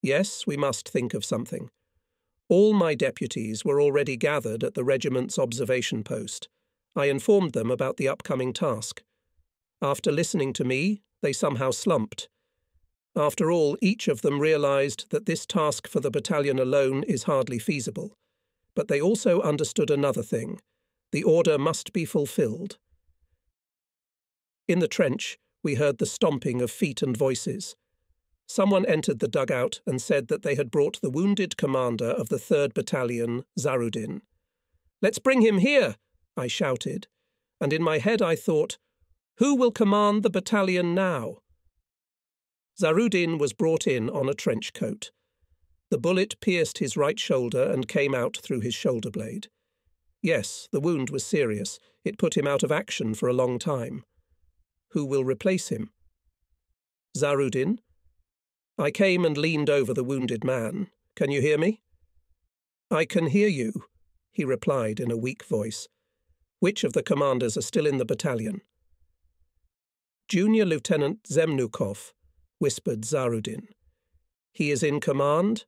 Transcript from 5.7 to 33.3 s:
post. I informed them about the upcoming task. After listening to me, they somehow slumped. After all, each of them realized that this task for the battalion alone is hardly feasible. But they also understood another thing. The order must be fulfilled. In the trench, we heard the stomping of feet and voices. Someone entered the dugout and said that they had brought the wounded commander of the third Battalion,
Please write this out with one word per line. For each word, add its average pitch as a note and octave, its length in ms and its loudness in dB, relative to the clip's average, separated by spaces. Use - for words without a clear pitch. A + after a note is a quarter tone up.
post. - 440 -8
I C#3+ 100 2
informed E3 480 4
them A#2 180 0
about C3 260 -2
the C3+ 100 -2
upcoming B2+ 460 -4
task. A#2 500 -4
After C#3 300 0
listening C#3+ 420 0
to - 100 -4
me, D3 380 0
they C#3+ 120 0
somehow C3 380 0
slumped. B2 580 -2
After D#3 360 2
all, D#3 300 2
each G#3+ 260 2
of C#3+ 140 0
them C#3+ 180 2
realized C#3+ 720 2
that - 160 -4
this - 200 -2
task D3+ 420 0
for - 120 -2
the C3+ 120 -2
battalion C#3+ 480 0
alone C3+ 440 2
is D3+ 200 -2
hardly B2+ 340 0
feasible. - 580 -2
But - 140 -2
they C#3+ 120 2
also F#3 400 4
understood D3+ 480 0
another C#3 340 2
thing. - 380 -6
The D3 120 -2
order D#3+ 340 6
must D3+ 360 -2
be E3+ 120 0
fulfilled. D3 720 -2
In F3+ 120 4
the E3 80 2
trench, - 520 -2
we D3 120 -2
heard C#3 220 2
the D3 80 0
stomping C3+ 560 0
of A#2+ 80 -2
feet D3 320 -2
and C3 140 0
voices. C3 600 -2
Someone G3 380 2
entered D3+ 340 0
the C#3+ 80 0
dugout B2+ 600 -2
and C3 140 -2
said C#3 260 0
that - 160 -4
they C#3+ 120 0
had C3 140 -2
brought D3 320 0
the C#3 80 -2
wounded F#3 480 0
commander B2 520 0
of B2 200 -2
the C#3 80 0
third C#3+ 360 0
Battalion, A#2+ 720 -2